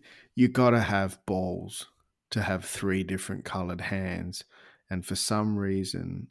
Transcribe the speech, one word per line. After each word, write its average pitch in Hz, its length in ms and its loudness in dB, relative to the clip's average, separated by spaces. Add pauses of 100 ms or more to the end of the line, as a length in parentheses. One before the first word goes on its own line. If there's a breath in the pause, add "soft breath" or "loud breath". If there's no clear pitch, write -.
(360 loud breath)
you 127 120 6
gotta 120 340 6
have 95 440 0
balls 92 640 -4 (440)
to 107 100 0
have 92 240 0
three 95 380 0
different 92 420 -4
colored 90 360 -4
hands. 90 640 -4 (460 loud breath)
And 92 160 -4
for 98 100 -2
some 107 420 0
reason, 95 720 -2